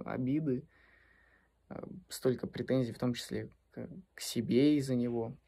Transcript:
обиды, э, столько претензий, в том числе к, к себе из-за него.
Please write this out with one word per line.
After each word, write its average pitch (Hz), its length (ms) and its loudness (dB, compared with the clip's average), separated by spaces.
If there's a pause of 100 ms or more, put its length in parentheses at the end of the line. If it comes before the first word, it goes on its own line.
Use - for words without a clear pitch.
обиды, 131 640 0 (1000)
э, - 140 -12 (260)
столько - 380 0
претензий, 123 460 0
в - 60 -12
том 123 160 0
числе - 360 -8 (220)
к, 120 160 -12 (260)
к - 60 -18
себе 131 580 4
из-за 131 160 0
него. 120 420 0 (120)